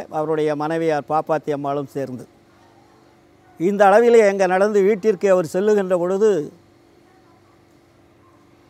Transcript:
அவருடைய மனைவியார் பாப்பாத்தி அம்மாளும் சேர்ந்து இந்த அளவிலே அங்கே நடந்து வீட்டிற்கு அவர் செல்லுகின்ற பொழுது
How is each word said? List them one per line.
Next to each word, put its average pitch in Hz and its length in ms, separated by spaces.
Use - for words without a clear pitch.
அவருடைய 156 460
மனைவியார் 156 520
பாப்பாத்தி 156 420
அம்மாளும் 143 440
சேர்ந்து 127 300
இந்த 202 240
அளவிலே 233 440
அங்கே 196 180
நடந்து 202 360
வீட்டிற்கு 202 480
அவர் 180 220
செல்லுகின்ற 196 460
பொழுது 196 320